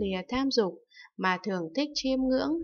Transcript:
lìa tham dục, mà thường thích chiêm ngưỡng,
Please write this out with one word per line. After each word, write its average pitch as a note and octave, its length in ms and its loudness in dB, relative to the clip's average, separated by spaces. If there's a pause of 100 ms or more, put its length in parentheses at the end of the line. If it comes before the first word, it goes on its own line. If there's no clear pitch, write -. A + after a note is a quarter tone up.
lìa F#3+ 280 0
tham C4 220 0
dục, G3+ 220 2 (440)
mà F#3 260 2
thường F3+ 320 -2
thích D4 180 0
chiêm C4 260 0
ngưỡng, C4 320 2 (120)